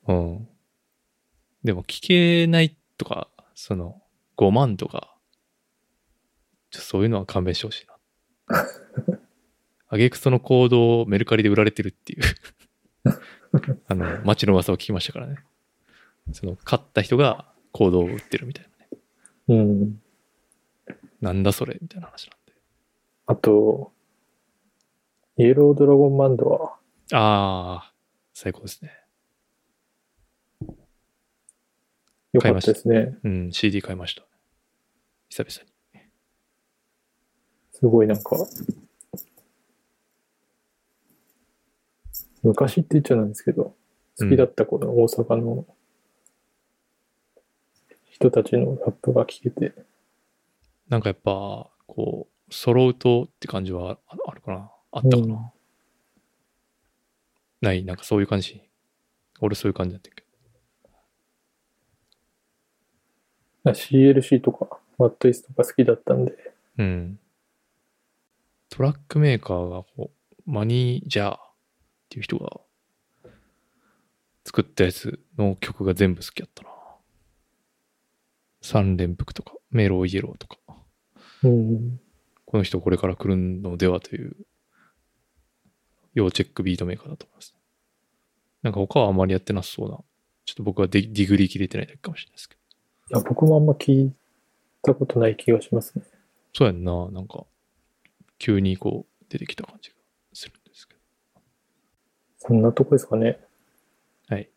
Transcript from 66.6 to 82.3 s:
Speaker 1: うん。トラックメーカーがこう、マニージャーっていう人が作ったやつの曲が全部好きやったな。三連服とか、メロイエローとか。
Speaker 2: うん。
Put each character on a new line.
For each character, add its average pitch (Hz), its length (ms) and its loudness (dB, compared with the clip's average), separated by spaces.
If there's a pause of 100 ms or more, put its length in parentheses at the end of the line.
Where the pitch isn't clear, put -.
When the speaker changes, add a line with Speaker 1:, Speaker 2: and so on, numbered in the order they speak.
Speaker 1:
う 113 40 0
ん。 92 380 -4 (1500)
ト - 120 -6
ラ 143 120 0
ッ - 40 -12 (100)
ク 151 100 -2
メ 147 160 4
ー 110 40 -2
カ 90 220 -4
ー 90 80 -6
が 90 140 -10
こ - 280 -14
う、 - 20 -20 (380)
マ 110 140 -2
ニ 123 400 0
ー - 40 -12
ジ 107 120 -2
ャ 101 120 -2
ー - 40 -10
っ - 40 -20 (680)
て - 80 -18
い - 40 -12
う - 20 -10
人 - 160 -6
が - 200 -12 (1900)
作 - 160 -2
っ - 20 0
た - 200 0
や 90 80 0
つ - 280 -12 (160)
の 101 200 0
曲 - 280 -10
が 95 80 0
全 92 220 2
部 85 80 -12
好 - 60 -16
き - 120 -14
や - 60 -14
っ - 80 -20
た - 80 -20
な。 - 80 -20 (1900)
三 98 340 0
連 87 200 -4
服 - 180 -10
と - 80 -16
か、 - 100 -20 (180)
メ 107 180 2
ロ 92 180 0
イ 92 100 -4
エ 95 60 -4
ロ - 80 -10
ー - 80 -20
と - 80 -20
か。 - 100 -20 (840)
Speaker 2:
う 131 60 4
ん。 117 520 0 (460)